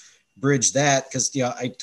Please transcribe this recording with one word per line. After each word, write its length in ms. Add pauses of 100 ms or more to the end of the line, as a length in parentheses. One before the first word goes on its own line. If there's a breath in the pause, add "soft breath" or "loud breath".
(360 loud breath)
bridged 360
that, 380
'cause, 240
you 80
know, 60
I 340